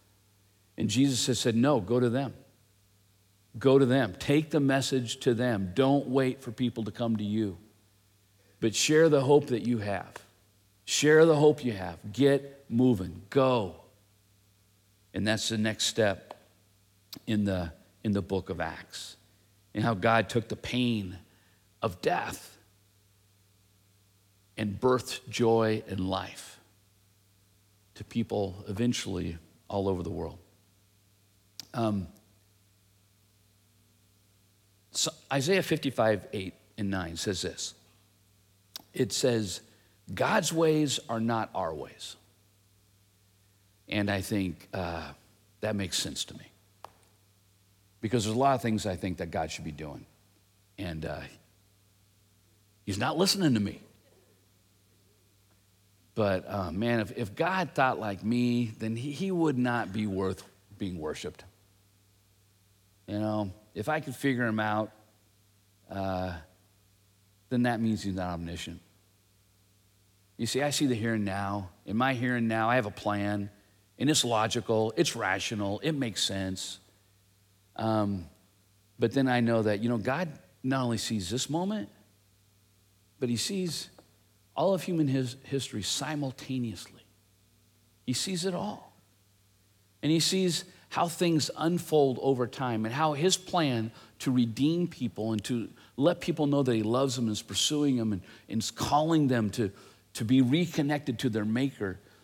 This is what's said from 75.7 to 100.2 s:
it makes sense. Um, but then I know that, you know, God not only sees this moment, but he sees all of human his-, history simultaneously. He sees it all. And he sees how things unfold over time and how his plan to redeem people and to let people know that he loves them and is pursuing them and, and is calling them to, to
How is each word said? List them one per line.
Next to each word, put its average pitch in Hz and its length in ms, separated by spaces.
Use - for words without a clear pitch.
it 160 140
makes 127 300
sense. 95 560
Um, 104 480
but 117 140
then 135 140
I 123 120
know 117 220
that, 104 200
you 117 80
know, 120 80
God 135 320
not 131 200
only 117 140
sees 101 320
this 123 200
moment, 190 400
but 127 100
he 117 80
sees 185 520
all 185 180
of 180 100
human 165 240
his-, 131 360
history 131 380
simultaneously. 131 1200
He 131 80
sees 180 320
it 185 100
all. - 380
And 147 80
he 165 80
sees 185 460
how 175 180
things 165 500
unfold 156 640
over 127 260
time 117 380
and 113 80
how 151 200
his 175 240
plan 127 540
to 139 120
redeem 131 560
people 113 460
and 104 120
to 117 240
let 170 240
people 156 260
know 143 160
that 123 100
he 110 100
loves 120 320
them 123 100
and 110 60
is 107 100
pursuing 143 560
them 110 160
and, 92 80
and 113 140
is - 100
calling 156 560
them 117 240
to, 101 200
to - 100